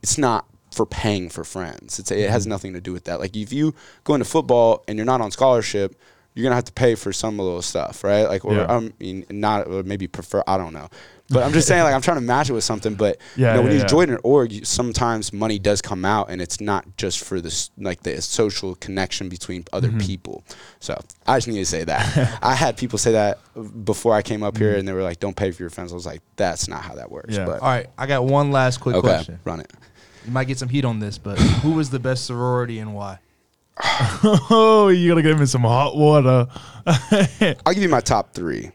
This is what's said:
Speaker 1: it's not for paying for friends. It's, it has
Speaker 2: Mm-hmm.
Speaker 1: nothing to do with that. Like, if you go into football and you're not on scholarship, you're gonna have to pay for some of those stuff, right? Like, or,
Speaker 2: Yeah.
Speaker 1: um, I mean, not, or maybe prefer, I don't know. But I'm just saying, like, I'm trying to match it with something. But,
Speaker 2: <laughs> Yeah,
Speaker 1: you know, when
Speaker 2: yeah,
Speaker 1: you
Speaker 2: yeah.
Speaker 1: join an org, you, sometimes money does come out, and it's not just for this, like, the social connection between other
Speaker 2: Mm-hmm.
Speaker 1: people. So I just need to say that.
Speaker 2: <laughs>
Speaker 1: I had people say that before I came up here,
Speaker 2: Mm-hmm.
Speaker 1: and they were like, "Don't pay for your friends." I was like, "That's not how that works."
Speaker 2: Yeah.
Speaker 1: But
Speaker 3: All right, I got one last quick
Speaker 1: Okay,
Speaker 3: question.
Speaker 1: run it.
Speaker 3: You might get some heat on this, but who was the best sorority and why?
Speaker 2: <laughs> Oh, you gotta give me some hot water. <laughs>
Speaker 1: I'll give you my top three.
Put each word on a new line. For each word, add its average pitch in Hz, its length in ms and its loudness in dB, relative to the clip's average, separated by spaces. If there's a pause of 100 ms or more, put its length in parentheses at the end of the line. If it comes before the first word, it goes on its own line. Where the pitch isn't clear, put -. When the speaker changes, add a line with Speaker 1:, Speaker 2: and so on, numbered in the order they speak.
Speaker 1:
it's - 160 -2
not 123 280 0 (280)
for 113 120 0
paying 98 440 -4
for 80 160 -12
friends. - 520 -12
It's, 101 140 -8
it 101 180 0
has 110 140 0
Speaker 2:
Mm-hmm. 101 60 -6
Speaker 1:
nothing 98 240 -8
to 87 80 -12
do 92 100 -10
with 90 140 -12
that. 85 160 -8
Like, 92 160 -8
if 107 160 -10
you 151 200 0 (300)
go 147 120 0
into 120 100 0
football 120 640 2
and 107 80 -4
you're 107 80 -4
not 127 160 2
on 104 100 -6
scholarship, 110 640 2 (400)
you're 113 60 -6
gonna 123 140 2
have 120 100 0
to - 80 -20
pay 120 220 2
for 101 180 -8
some 107 260 -4
of 95 60 -4
those 87 180 -4
stuff, - 400 -6
right? 101 200 4
Like, 95 200 -2
or, 107 120 2
Speaker 2:
Yeah. 98 80 2
Speaker 1:
um, 113 360 -2
I - 40 -12
mean, 95 260 -8
not, 104 380 0
or 95 160 -4
maybe 95 240 -6
prefer, 98 400 -4
I 95 100 2
don't 82 160 -6
know. 73 160 -14 (400)
But 127 140 4
I'm 139 100 0
just 156 140 4
saying, 175 160 4
like, 147 100 4
I'm 135 80 2
trying 170 160 0
to 135 80 -4
match 127 240 2
it 135 40 0
with 110 100 -2
something. 107 320 -2
But, 101 220 2 (100)
Speaker 2:
<laughs> - 80 -16
Yeah, 127 160 4
Speaker 1:
you 110 60 6
know, 123 40 6
when 117 100 4
Speaker 2:
yeah, 101 60 6
Speaker 1:
you - 60 4
Speaker 2:
yeah. - 40 2
Speaker 1:
join 160 220 6
an 123 140 0
org, 127 280 6
you, 104 140 -10
sometimes 117 680 0
money 104 280 -2
does 104 200 2
come 92 260 -6
out, 104 260 0
and 90 100 -8
it's - 180 -8
not 104 280 -4 (100)
just 95 260 -4
for 95 160 -4
this, 82 380 -6
like, 92 240 -6
the - 180 -6
social 98 540 -2
connection 95 560 -6
between 87 420 -12
other 120 180 -2
Speaker 2:
Mm-hmm. 110 100 -4
Speaker 1:
people. 95 440 -8 (360)
So - 200 -8 (280)
I 131 100 4
just 120 120 -2
need 107 100 -4
to 92 80 -4
say 82 160 -4
that. 85 560 -2
Speaker 2:
<laughs> - 20 -8
Speaker 1:
I 127 140 2
had 127 220 0
people 117 200 -4
say 117 140 2
that 104 260 2 (480)
before 110 300 2
I 104 80 2
came 107 180 -6
up 107 160 -4
here, 107 140 2
Speaker 2:
Mm-hmm. 101 80 0
Speaker 1:
and 95 80 -6
they 98 60 -6
were 95 100 -2
like, 87 160 -6
"Don't 98 160 -4
pay 98 160 -2
for 87 100 -12
your 87 80 -10
friends." 87 220 -12
I 87 40 -12
was 87 120 -10
like, 80 160 -14 (120)
"That's 90 320 -2
not - 140 -10
how - 140 -14
that 60 160 -14
works." 110 260 -10
Speaker 2:
Yeah. 98 80 -4
Speaker 1:
But 85 160 -6
Speaker 3:
All 131 80 0
right, 123 160 -2 (100)
I 135 120 -8
got 135 180 0
one 143 260 2
last 127 280 2
quick 123 160 -2
Speaker 1:
Okay, 90 120 2
Speaker 3:
question. 82 360 0
Speaker 1:
run 85 160 -8
it. - 120 -16 (540)
Speaker 3:
You 113 60 -10
might 131 160 -2
get 131 100 -6
some 127 120 -8
heat 139 140 0
on 117 160 -2
this, 104 200 -8
but 101 180 -8
who - 360 2
was 156 180 0
the 131 80 -4
best 127 260 -4
sorority 123 540 -2
and 107 160 -10
why? 101 240 -10 (560)
Speaker 2:
<laughs> - 80 -10 (680)
Oh, 220 380 6
you 180 200 4
gotta 165 140 4
give 156 160 4
me 143 80 4
some 127 160 2
hot 123 340 2
water. 135 500 6 (200)
<laughs> - 180 -12 (800)
Speaker 1:
I'll 165 80 4
give 202 80 0
you 185 80 2
my 131 120 4
top 110 320 0
three. 67 420 -6